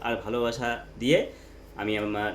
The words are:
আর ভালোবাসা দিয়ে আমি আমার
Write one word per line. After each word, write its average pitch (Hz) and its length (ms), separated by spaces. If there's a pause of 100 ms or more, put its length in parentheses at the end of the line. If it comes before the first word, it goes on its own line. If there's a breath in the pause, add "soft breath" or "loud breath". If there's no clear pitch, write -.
আর 120 140
ভালোবাসা 120 520 (300)
দিয়ে 135 200 (580 loud breath)
আমি 104 220
আমার 104 360